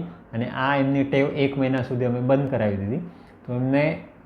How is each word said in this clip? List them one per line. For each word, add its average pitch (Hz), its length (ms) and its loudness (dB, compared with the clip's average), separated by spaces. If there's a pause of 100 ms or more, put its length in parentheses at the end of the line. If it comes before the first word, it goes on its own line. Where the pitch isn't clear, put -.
(340)
અને 123 160 -4
આ 135 260 0
એમની 139 280 2
ટેવ 139 240 2
એક 139 300 0
મહિના 131 240 2
સુધી 123 240 -2
અમે 123 140 0
બંધ 135 320 2
કરાવી 107 260 0
દીધી. 101 200 -2 (500)
તો 123 60 -6
એમને 139 460 0 (260)